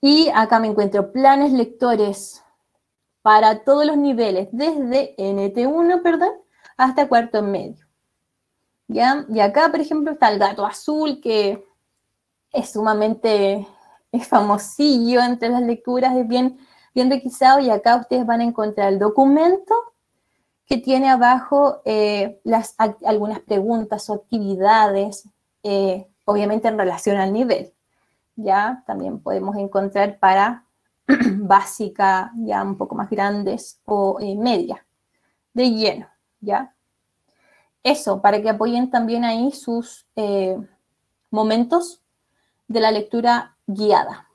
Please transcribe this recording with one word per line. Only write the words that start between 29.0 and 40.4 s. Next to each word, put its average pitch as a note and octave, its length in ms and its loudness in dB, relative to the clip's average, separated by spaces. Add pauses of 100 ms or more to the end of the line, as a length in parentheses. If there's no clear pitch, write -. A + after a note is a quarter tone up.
podemos G3 380 -6
encontrar G3 600 -4
para G3 460 2 (440)
<clears throat> - 0 -
básica, G3+ 1300 0
ya G#3 260 -4
un G3 140 -6
poco G3 180 -8
más G#3 140 -8
grandes, G3+ 760 -4
o, G3 380 -2
eh, G3 140 -6
media, G#3+ 500 -4 (680)
de B3 180 2
lleno, G#3+ 360 -2 (320)
¿ya? G#3 340 -4 (1120)
Eso, A3+ 380 -2
para G#3 200 2
que A3 80 -2
apoyen A#3 400 -2
también A#3 360 -2
ahí A#3 260 -2
sus, - 640 -8
eh, G3 420 -2 (760)